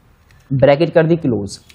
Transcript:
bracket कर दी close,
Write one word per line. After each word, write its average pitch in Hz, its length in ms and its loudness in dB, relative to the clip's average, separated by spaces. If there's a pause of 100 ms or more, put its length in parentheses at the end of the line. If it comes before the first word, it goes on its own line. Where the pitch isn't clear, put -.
(520)
bracket 143 380 2
कर 160 180 2
दी 170 100 2
close, 104 400 -6 (180)